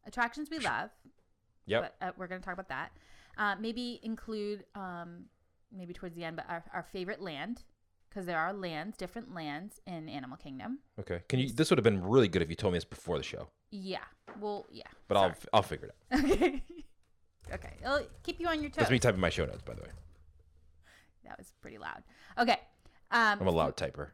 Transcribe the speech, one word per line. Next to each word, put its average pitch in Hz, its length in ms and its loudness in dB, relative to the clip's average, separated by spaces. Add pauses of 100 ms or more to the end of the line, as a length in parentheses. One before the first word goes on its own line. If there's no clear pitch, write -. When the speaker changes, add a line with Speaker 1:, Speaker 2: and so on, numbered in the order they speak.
Speaker 1:
Attractions 240 440 -2
we 320 100 -4
love. 170 300 0 (760)
Speaker 2:
Yep. 110 340 0
Speaker 1:
But, 185 60 -4
uh, 185 100 -4
we're 185 120 -8
gonna 185 120 -8
talk 185 140 -8
about 185 160 -12
that. 135 220 -6 (440)
Uh, 202 240 0
maybe 233 420 -6
include, 214 640 -6 (100)
um, 175 520 -10 (440)
maybe 180 220 -12
towards 175 240 -10
the 170 80 -8
end, 165 120 -6
but - 120 -10
our, 170 240 -6
our 175 100 -4
favorite 185 380 -6
land, 175 420 -6 (480)
'cause 196 140 -8
there 170 140 0
are 175 160 2
lands, 180 420 -4
different - 380 -8
lands 160 520 -8
in 160 220 -8
Animal 131 300 -8
Kingdom. 143 400 -8 (200)
Speaker 2:
Okay. 87 300 -4
Can 127 120 4
you, 131 120 2
this 135 180 2
would 185 80 8
have 107 60 2
been 101 180 6
really 113 240 8
good 90 140 4
if 80 80 2
you 82 80 -2
told 95 160 2
me 87 60 2
this - 80 -4
before - 320 -4
the 65 40 -2
show. - 280 -10 (200)
Speaker 1:
Yeah. 190 280 -8 (420)
Well, 208 300 -4
yeah. - 140 -16 (240)
Speaker 2:
But 101 100 6
I'll 98 60 8
Speaker 1:
Sorry. 87 80 4
Speaker 2:
f-, - 200 -12
I'll 104 100 8
figure - 260 -6 (220)
it 254 40 0
out. 285 100 6
Speaker 1:
<laughs> 302 80 6 (1160)
Okay. - 40 -6
Okay. - 280 -10
It'll 277 240 0 (160)
keep 349 180 -6
you 339 60 0
on 320 140 2
your 294 100 -2
toes. - 100 -8
Speaker 2:
That's - 100 6
me - 80 6
typing 104 240 4
my 82 80 6
show 82 160 0
notes, - 160 -10
by 62 100 -10
the - 100 -10
way. - 60 -12 (1400)
Speaker 1:
That - 140 -16
was - 220 -20
pretty - 180 -16
loud. - 240 -10 (360)
Okay. 233 200 6 (520)
Um, 214 300 6
Speaker 2:
I'm 190 60 2
a 185 40 6
loud 78 280 4
Speaker 1:
fu-, 76 80 -2
Speaker 2:
typer. 73 280 -8